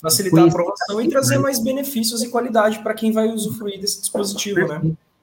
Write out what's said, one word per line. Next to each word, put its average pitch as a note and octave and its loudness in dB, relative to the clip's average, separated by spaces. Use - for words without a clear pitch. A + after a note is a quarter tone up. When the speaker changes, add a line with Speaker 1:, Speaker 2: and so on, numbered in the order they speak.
Speaker 1:
Facilitar E3 2
a E3+ 10
Speaker 2:
conhecer E3+ 6
Speaker 1:
aprovação F#3+ -4
e A3+ -2
Speaker 2:
mais. - 2
Speaker 1:
trazer C4+ 2
mais C#4 0
benefícios A#3 -2
e B3 -6
qualidade A3 2
pra G#3+ -4
quem A3 0
vai A3 2
usufruir G3+ -4
desse G3+ -4
dispositivo, G3+ -2
né? F3+ 2
Speaker 2:
Perfeito. D#3+ -2